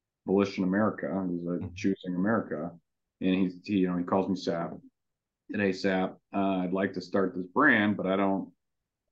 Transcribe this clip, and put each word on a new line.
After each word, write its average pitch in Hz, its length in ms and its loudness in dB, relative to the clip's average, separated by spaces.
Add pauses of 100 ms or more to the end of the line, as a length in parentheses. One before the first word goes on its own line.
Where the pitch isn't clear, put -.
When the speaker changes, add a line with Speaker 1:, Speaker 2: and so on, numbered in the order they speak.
(260)
Speaker 1:
Volition 98 380 2
America, 98 440 0
it 92 200 -2
was, 87 200 -4
uh, 87 160 -4
Speaker 2:
Mm-hmm. 87 120 -10
Speaker 1:
Choosing 95 400 -2
America. 90 560 -2 (500)
And 92 140 2
he, 90 300 0
he, 104 140 -4
you 92 100 4
know, 90 80 -2
he 87 60 -2
calls 95 260 0
me 95 60 0
SAP. 85 360 -4 (800)
"Today, 101 220 0
SAP, 92 440 0 (160)
uh, 98 300 0
I'd 90 100 -4
like 98 200 0
to 92 80 -8
start 95 340 0
this 92 180 -6
brand, 110 440 4
but 90 100 -2
I 95 80 2
don't, 98 340 0 (640)